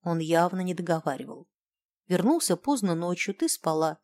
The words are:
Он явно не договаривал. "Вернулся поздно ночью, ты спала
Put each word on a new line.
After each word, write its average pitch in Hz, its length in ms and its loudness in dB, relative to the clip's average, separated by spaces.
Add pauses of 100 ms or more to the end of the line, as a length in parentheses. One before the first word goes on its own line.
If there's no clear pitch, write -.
Он 170 180 -2
явно 170 420 2
не 180 120 -4
договаривал. 160 760 -4 (580)
"Вернулся 185 480 2
поздно 202 400 0
ночью, 175 400 -4
ты - 140 -2
спала 156 540 0